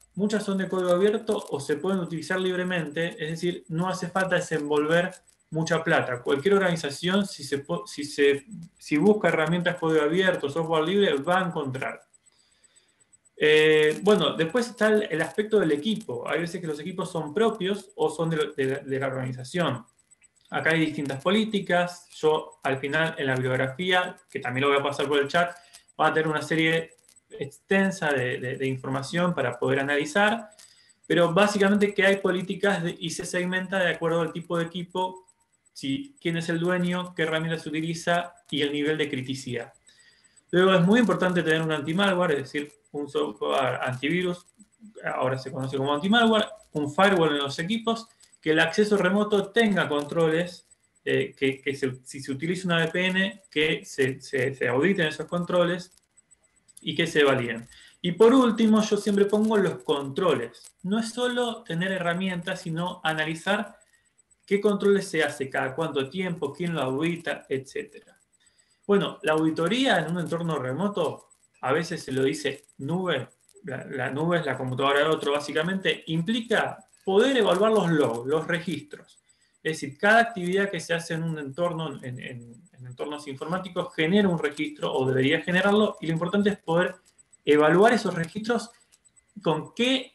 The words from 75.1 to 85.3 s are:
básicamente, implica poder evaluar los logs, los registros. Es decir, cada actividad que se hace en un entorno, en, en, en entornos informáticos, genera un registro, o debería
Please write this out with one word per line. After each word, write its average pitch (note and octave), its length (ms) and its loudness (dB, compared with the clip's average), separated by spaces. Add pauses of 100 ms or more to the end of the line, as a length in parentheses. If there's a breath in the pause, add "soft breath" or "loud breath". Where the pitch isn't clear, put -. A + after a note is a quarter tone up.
básicamente, D#3 720 -2
implica E3 720 -2 (260)
poder A3+ 320 4
evaluar G3+ 360 4
los F#3+ 180 4
logs, B2 380 2
los D#3 200 0
registros. - 720 -6 (440)
Es D#3 180 -4
decir, C3+ 160 -10
cada G#3+ 220 6
actividad G3 500 0
que G3+ 100 -6
se E3 140 -4
hace E3 220 -4
en D#3+ 80 -4
un D#3+ 160 -4
entorno, D#3 640 -6
en, B2+ 160 -10
en, A#2 420 -16 (100)
en B2 160 -20
entornos D3 400 -10
informáticos, E3 680 -6
genera F#3+ 360 4
un E3+ 100 0
registro, D3 540 -4
o B2+ 120 0
debería C3 360 2